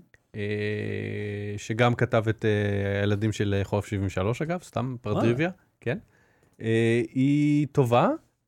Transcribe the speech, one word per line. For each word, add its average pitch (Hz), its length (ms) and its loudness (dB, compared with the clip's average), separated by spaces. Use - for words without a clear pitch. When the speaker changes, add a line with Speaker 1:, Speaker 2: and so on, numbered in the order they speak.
Speaker 1:
אה, 110 60 -8
שגם 120 380 2
כתב 117 340 0
את, - 160 -2
אה, 101 560 2
הילדים 104 320 2
של, 101 260 0
אה, 95 60 0
חורף 101 220 -2
שבעים 98 200 -2
ושלוש, 98 360 -2
אגב, 170 200 -4
סתם 123 380 -6
פרט 107 120 -6
Speaker 2:
וואלה. - 160 0
Speaker 1:
טריוויה, 147 220 0
כן. 135 180 -4
אה, 113 420 2
היא 147 600 2
טובה, 127 360 4